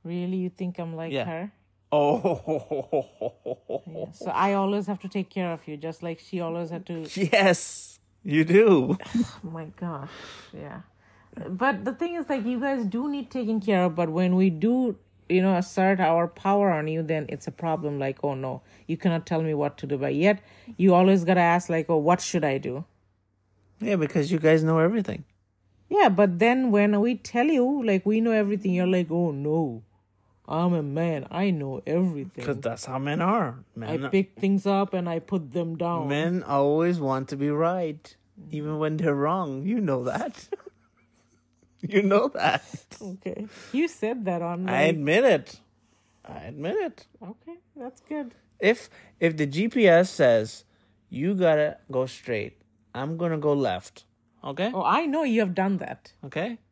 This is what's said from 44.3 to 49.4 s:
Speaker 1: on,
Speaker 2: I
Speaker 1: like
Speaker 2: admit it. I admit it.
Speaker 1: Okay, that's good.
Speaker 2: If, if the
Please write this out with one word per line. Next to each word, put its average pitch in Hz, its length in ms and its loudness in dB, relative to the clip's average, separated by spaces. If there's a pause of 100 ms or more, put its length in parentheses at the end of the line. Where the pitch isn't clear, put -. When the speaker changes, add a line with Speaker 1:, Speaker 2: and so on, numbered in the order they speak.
Speaker 1:
on, 175 260 -4
Speaker 2:
I 135 180 2
Speaker 1:
like 156 100 4
Speaker 2:
admit 156 280 2
it. 196 360 2 (680)
I - 140 -16 (100)
admit 151 280 -6
it. 370 280 -6 (160)
Speaker 1:
Okay, 311 360 -18 (180)
that's 254 260 -16
good. 294 320 -10 (260)
Speaker 2:
If, 226 300 0 (300)
if 160 180 0
the 151 80 0